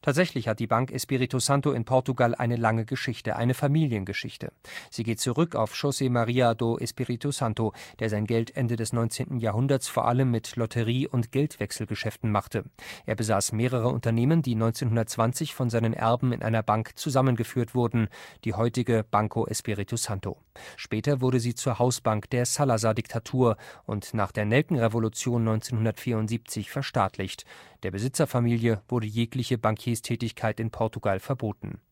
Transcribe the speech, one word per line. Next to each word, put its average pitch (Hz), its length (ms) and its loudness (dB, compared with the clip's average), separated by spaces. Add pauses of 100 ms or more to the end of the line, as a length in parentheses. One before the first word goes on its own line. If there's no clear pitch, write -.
Tatsächlich 143 440 0
hat 110 140 -2
die 113 80 -2
Bank 123 240 2
Espirito 127 480 -2
Santo 143 320 2
in 120 120 -2
Portugal 123 520 2
eine 120 180 0
lange 113 300 2
Geschichte, - 500 -4
eine 123 200 2
Familiengeschichte. 120 960 -2 (360)
Sie - 140 -8
geht 113 160 0
zurück 143 380 0
auf 110 160 2
José 135 380 0
Maria 120 440 4
do 117 240 0
Espírito 123 540 -4
Santo, 113 400 0 (260)
der 113 100 0
sein 104 160 0
Geld 113 320 0
Ende 120 200 0
des 110 160 -4
neunzehnten 120 480 -2
Jahrhunderts 120 480 0
vor 117 180 0
allem 123 240 4
mit 113 240 -2
Lotterie- 120 540 0
und 120 240 -2
Geldwechselgeschäften 113 960 -2
machte. 104 320 0 (420)
Er 110 120 -2
besaß 107 340 2
mehrere 120 380 0
Unternehmen, 123 540 2
die 123 120 0
neunzehnhundertzwanzig 113 1040 0
von 123 140 0
seinen 113 220 2
Erben 123 380 2
in - 120 -2
einer 110 200 0
Bank 107 320 0
zusammengeführt 127 800 0
wurden, 120 320 2 (380)
die 110 100 -2
heutige 113 560 0
Banco 107 340 2
Espírito 104 520 -4
Santo. 101 420 -4 (380)
Später 127 440 -2
wurde 127 200 4
sie 117 160 -2
zur 110 240 -2
Hausbank 117 500 2
der 123 160 2
Salazar-Diktatur 117 1080 2 (300)
und - 280 -6
nach 104 160 0
der 107 140 -2
Nelkenrevolution 117 960 2
neunzehnhundertvierundsiebzig 110 1300 -2
verstaatlicht. - 760 -2 (380)
Der 95 80 -2
Besitzerfamilie 117 1000 2
wurde 117 180 0
jegliche 117 520 -2
Bankierstätigkeit 110 1000 -2
in 110 120 -2
Portugal 107 500 -2
verboten. - 580 -6 (140)